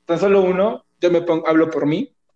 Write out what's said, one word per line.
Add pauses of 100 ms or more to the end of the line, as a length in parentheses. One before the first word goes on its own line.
Tan
solo
uno, (160)
yo
me
pongo,
hablo
por
mí, (220)